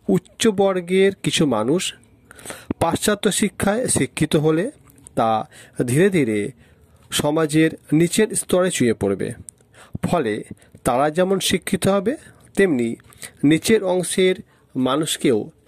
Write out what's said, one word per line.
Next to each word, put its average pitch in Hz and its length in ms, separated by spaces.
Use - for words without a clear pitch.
উচ্চ - 340
বর্গের 190 540
কিছু 151 240
মানুষ 127 360
পাশ্চাত্য 170 520
শিক্ষায় 208 560
শিক্ষিত - 480
হলে 156 280
তা 113 160
ধীরে 143 240
ধীরে 127 280
সমাজের 156 600
নিচের 170 440
স্তরে 185 340
চুঁয়ে 120 240
পড়বে, 101 340
ফলে 123 320
তারা 131 260
যেমন 185 300
শিক্ষিত - 480
হবে 196 240
তেমনি 143 340
নিচের 160 400
অংশের 185 520
মানুষকেও 131 640